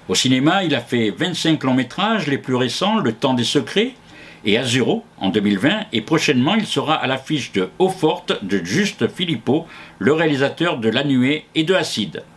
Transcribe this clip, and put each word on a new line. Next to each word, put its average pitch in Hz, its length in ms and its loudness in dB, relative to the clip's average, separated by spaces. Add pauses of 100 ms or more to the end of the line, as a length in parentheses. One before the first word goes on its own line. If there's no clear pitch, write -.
Au 92 80 0
cinéma, 139 480 2
il 151 100 0
a 120 80 0
fait 117 300 0
vingt-cinq 165 520 -2
longs 131 120 2
métrages, 175 520 -2
les 139 120 0
plus 127 160 -2
récents, 156 420 0
Le 143 160 0
Temps 131 220 0
des 120 80 0
Secrets 196 500 0 (520)
et 104 120 4
Azuro 127 480 0 (140)
en 95 100 0
deux 104 120 2
mille 101 180 2
vingt, 208 220 0 (120)
et 113 80 0
prochainement 151 540 2
il 208 100 0
sera 143 300 -2
à 127 120 -2
l'affiche 131 440 -4
de 92 260 0
Eau 185 120 2
Forte 180 540 -2
de 98 200 -2
Juste 131 440 0
Philippot, 151 600 -2 (320)
le 117 140 4
réalisateur 156 640 0
de 113 120 0
La 127 140 2
Nuée 139 420 2 (100)
et 160 80 2
de 185 120 2
Acide. - 480 -4 (140)